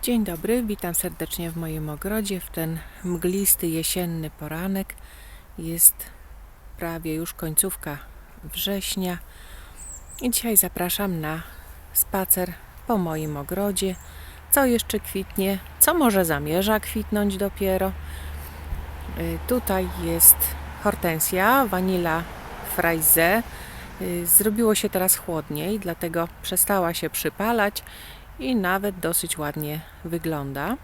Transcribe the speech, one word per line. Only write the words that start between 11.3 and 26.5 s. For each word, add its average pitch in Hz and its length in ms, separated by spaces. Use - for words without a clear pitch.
spacer 180 600
po 226 100
moim 156 400
ogrodzie. 190 580
Co 277 140
jeszcze 233 340
kwitnie, 196 580
co 311 140
może 220 320
zamierza 165 540
kwitnąć 208 580
dopiero. 190 540
Y, 165 180
tutaj 190 400
jest 165 340
hortensja, 202 840
Vanilla 180 580
Fraise. 170 680
Y, 175 260
zrobiło 214 480
się - 140
teraz 185 280
chłodniej, 165 640
dlatego 170 480
przestała 185 520